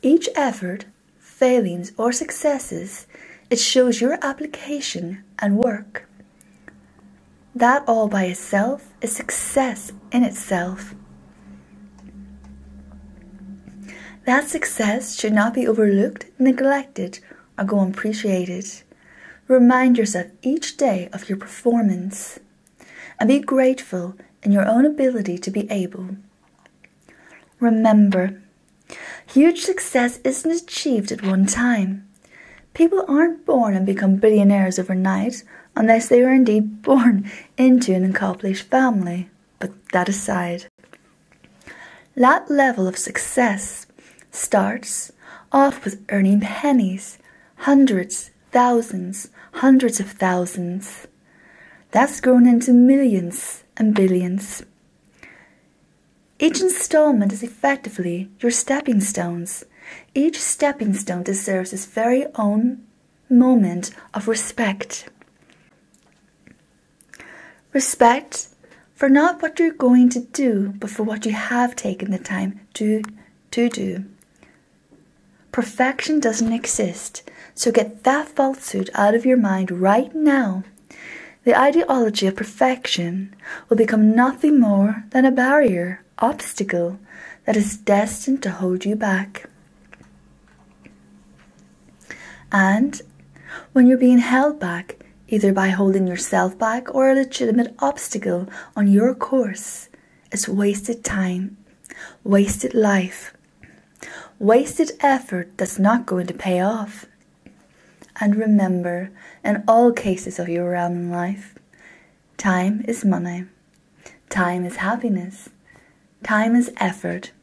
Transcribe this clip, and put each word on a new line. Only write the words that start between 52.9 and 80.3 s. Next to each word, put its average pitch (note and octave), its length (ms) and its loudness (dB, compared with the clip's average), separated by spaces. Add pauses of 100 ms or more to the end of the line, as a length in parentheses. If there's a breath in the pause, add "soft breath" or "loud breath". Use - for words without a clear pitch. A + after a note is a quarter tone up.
and G#3+ 180 2
billions. F#3 680 0 (1800 soft breath)
Each D#4+ 220 0
installment D4+ 720 2
is - 100 -8
effectively G3 880 -6 (100)
your A#3+ 120 0
stepping C#4 480 0
stones. F3 640 -6 (500 loud breath)
Each D#4 260 0
stepping C#4 540 -2
stone F3+ 280 -6
deserves F#3+ 500 -4
its G3 140 -10
very B3 480 -2
own A3 520 -2 (420)
moment A#3 640 4 (240 loud breath)
of G#3 140 -6
respect. - 800 -6 (2750 loud breath)
Respect - 760 0 (460 soft breath)
for C#4 140 0
not D4+ 340 4
what D#4+ 160 -6
you're E4 140 2
going B3 380 4
to B3 100 -4
do, G#3 580 -2
but G#3 120 -10
for - 120 -8
what G#3+ 240 -6
you G#3+ 60 -4
have B3 420 -2
taken G3 360 -8
the F#3 80 -4
time F#3+ 420 -8 (140)
to, G#3+ 280 -2 (480 loud breath)
to A#3+ 180 0
do. G3 360 -6 (1500 soft breath)
Perfection C4+ 720 -4
doesn't A3+ 320 -2
exist, - 760 -8 (260 loud breath)
so - 180 -2
get - 320 -2
that D4 240 0
falsehood C4+ 640 -4
out G#3 200 2
of A#3 120 0
your B3+ 100 4
mind F#3+ 340 0
right G3 440 0
now. C4+ 480 0 (800 loud breath)